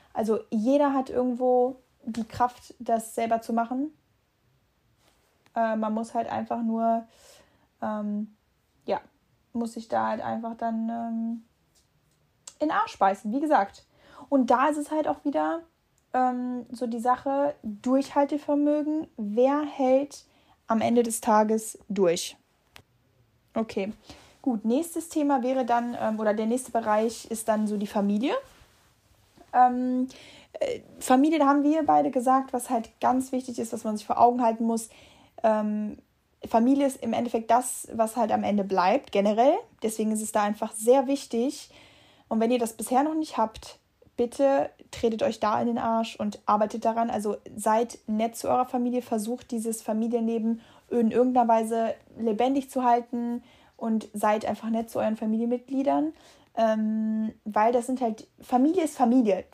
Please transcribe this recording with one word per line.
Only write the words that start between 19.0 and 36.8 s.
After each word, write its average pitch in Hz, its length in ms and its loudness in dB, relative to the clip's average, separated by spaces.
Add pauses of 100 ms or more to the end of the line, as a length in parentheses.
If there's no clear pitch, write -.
wer 247 460 2
hält 277 600 0 (420)
am 226 140 0
Ende 233 220 2
des 226 180 -4
Tages 220 640 2
durch? 185 480 0 (1200)
Okay, 220 380 -4 (480)
gut, 226 240 -2
nächstes 320 440 -2
Thema 285 340 2
wäre 262 220 0
dann, 240 340 -2
ähm, 220 200 -2
oder 214 140 0
der 220 120 -2
nächste 240 260 -2
Bereich 226 600 -2
ist 220 160 -8
dann 214 200 0
so 208 100 -2
die 202 100 -4
Familie. 208 460 0 (1200)
Ähm, 254 540 4 (520)
äh, - 220 -4 (180)
Familie, 294 400 4
da 285 80 4
haben 285 160 4
wir 302 200 2
beide 294 280 4
gesagt, 262 420 2
was 240 160 -6
halt 233 200 -2 (120)
ganz 254 300 0
wichtig 254 280 -6
ist, 226 140 -6
was 220 100 -8
man 214 140 -4
sich 214 80 -12
vor - 140 -2
Augen 247 240 6
halten 226 220 0
muss. 226 240 -2 (540)
Ähm, 214 540 0 (500)
Familie 262 400 2